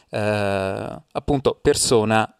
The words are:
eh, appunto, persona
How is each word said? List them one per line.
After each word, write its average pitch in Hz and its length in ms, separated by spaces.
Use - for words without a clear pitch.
eh, - 80
appunto, - 500
persona 110 800